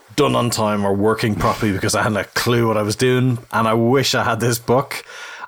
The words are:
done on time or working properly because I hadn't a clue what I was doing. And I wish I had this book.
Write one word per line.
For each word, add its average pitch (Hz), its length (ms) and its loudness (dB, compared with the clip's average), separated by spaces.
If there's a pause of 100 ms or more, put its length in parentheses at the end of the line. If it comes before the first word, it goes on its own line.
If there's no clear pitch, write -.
(160)
done 135 180 2
on 120 140 0
time 104 380 -2
or 98 80 2
working 107 400 0
properly 110 380 0
because 101 220 -2
I 104 80 0
hadn't 113 140 -2
a 92 80 -2
clue 117 420 0
what 110 120 0
I 104 40 0
was 104 140 -2
doing. 127 420 2 (140)
And 113 160 2
I 113 60 2
wish 120 400 2
I 113 100 0
had 117 160 -2
this 117 180 0
book. - 460 -2 (440)